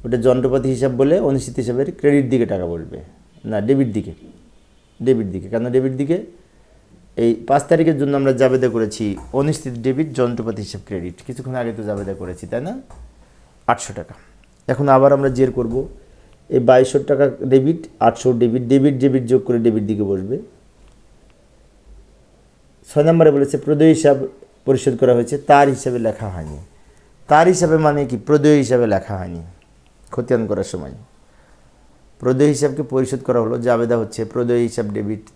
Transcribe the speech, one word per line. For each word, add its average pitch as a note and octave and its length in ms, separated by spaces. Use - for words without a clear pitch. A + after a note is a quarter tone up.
ওটা B2 120
যন্ত্রপাতি B2+ 520
হিসাব C3 260
বলে C#3+ 240
অনিশ্চিত C3+ 380
হিসাবের B2 340
ক্রেডিট C#3+ 380
দিকে A#2 160
টাকা F#2+ 200
বসবে, E2+ 340
না G#2+ 160
ডেবিট C3+ 260
দিকে, G2 260
ডেবিট A#2 240
দিকে। F#2 220
কেন A2+ 200
ডেবিট C3 240
দিকে? C#3+ 320
এই A#2 200
পাঁচ C#3+ 220
তারিখের D#3+ 280
জন্য C#3 200
আমরা C3+ 140
জাবেদা B2+ 380
করেছি G#2+ 480
অনিশ্চিত C#3 400
ডেবিট, C3 400
যন্ত্রপাতি A#2 480
হিসাব G2 240
ক্রেডিট। F2+ 300
কিছুক্ষণ B2+ 280
আগে A#2 220
তো A2 60
জাবেদা G2+ 300
করেছি, F2+ 340
তাই A#2 140
না? A3 200
আটশো A#2 260
টাকা। - 200
এখন C3+ 220
আবার C3+ 240
আমরা C#3 160
জের B2+ 220
করব, A#2+ 360
এই B2+ 100
বাইশশো B2+ 400
টাকা C#3 300
ডেবিট, C3+ 420
আটশো A#2 340
ডেবিট, A#2+ 300
ডেবিট, C3+ 340
ডেবিট C3+ 280
যোগ B2+ 200
করে A#2+ 140
ডেবিট A2 240
দিকে G#2 200
বসবে। G2 340
ছয় D3 100
নম্বরে D#3+ 280
বলেছে C#3 260
প্রদেয় D3+ 320
হিসাব D3 280
পরিশোধ C3 340
করা B2+ 140
হয়েছে, A#2+ 240
তার C#3+ 300
হিসাবে B2+ 320
লেখা A2 300
হয়নি। D#2 280
তার D#3 200
হিসাবে F3+ 300
মানে D3 280
কি? B2+ 120
প্রদেয় D3 400
হিসাবে B2 300
লেখা G2 300
হয়নি F2 240
খতিয়ান A#2 360
করার G2 160
সময়। D2 280
প্রদেয় C3 300
হিসাবকে C#3+ 340
পরিশোধ C3 400
করা A#2+ 180
হলো, A#2 200
জাবেদা A#2 360
হচ্ছে A2 280
প্রদেয় A#2+ 340
হিসাব A#2 340
ডেবিট, G#2 280